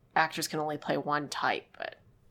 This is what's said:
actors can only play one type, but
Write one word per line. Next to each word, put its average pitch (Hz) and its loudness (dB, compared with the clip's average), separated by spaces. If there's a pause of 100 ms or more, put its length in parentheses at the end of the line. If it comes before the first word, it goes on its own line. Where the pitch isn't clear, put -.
(160)
actors 160 2
can 156 -2
only 151 0
play 147 0
one 147 0
type, 117 0 (120)
but - -8 (340)